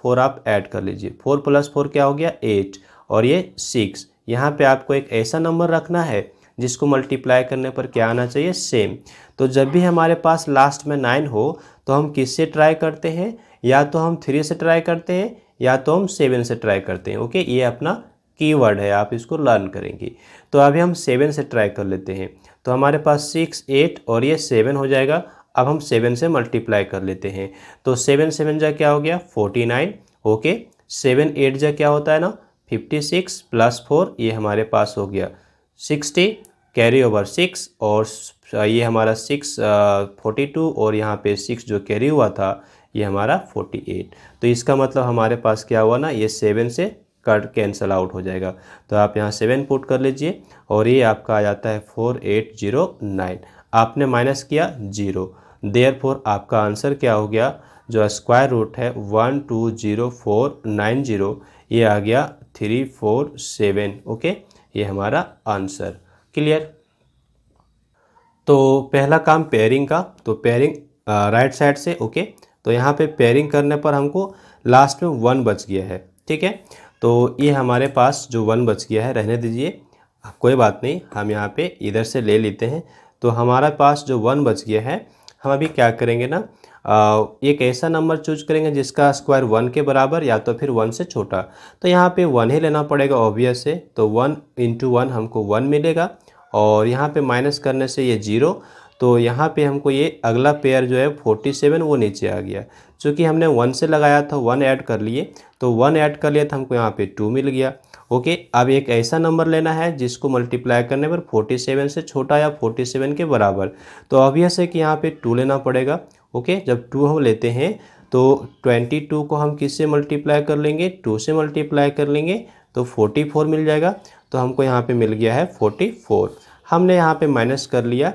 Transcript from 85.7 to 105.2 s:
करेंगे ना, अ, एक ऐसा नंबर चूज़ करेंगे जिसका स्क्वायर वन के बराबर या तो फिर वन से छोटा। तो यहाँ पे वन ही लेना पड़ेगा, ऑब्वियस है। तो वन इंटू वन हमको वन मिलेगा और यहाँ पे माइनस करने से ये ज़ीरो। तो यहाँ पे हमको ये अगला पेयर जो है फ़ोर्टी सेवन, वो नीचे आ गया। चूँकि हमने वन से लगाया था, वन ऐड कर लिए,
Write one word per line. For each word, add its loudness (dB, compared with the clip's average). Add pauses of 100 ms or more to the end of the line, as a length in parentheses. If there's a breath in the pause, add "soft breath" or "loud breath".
करेंगे -2
ना, -4 (480 soft breath)
अ, 4 (180)
एक 2
ऐसा 0
नंबर 0
चूज़ -6
करेंगे 0
जिसका 2
स्क्वायर 0
वन 2
के -2
बराबर 2
या 2
तो -2
फिर -4
वन 0
से -8
छोटा। -4 (400 loud breath)
तो 0
यहाँ 6
पे 0
वन 2
ही 2
लेना 0
पड़ेगा, 0
ऑब्वियस 2
है। -2 (200)
तो 4
वन 0 (240)
इंटू -2
वन 2
हमको -4
वन 0
मिलेगा 0 (440 soft breath)
और 4
यहाँ -2
पे -2
माइनस 0
करने -2
से -4
ये 0
ज़ीरो। 0 (400 loud breath)
तो 6
यहाँ 2
पे 0
हमको 0
ये -2
अगला 2
पेयर 2
जो 0
है 2
फ़ोर्टी -2
सेवन, 2
वो 0
नीचे -2
आ -4
गया। -8 (380 soft breath)
चूँकि 0
हमने 2
वन 4
से -2
लगाया 4
था, -6
वन 0
ऐड 0
कर -4
लिए, -6 (300 loud breath)